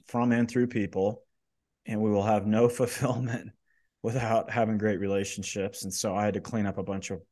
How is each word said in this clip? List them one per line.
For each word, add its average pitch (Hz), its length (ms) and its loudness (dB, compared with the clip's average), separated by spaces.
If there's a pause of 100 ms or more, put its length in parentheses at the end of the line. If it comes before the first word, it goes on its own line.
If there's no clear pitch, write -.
from 120 240 2
and 117 180 4
through 123 180 2
people, 101 560 -2 (600)
and 110 140 -2
we 107 100 4
will 101 120 4
have 104 240 2
no 113 220 6
<laughs> - 20 0
fulfillment 123 800 -2 (520)
without 113 480 0
having 110 280 0
great 104 200 2
relationships. 98 840 -4
And 98 80 -8
so 101 220 -2
I 104 100 0
had 104 100 2
to 101 60 -4
clean 104 260 -2
up 95 120 -4
a 98 40 -2
bunch 95 280 -6
of 95 100 -8 (120)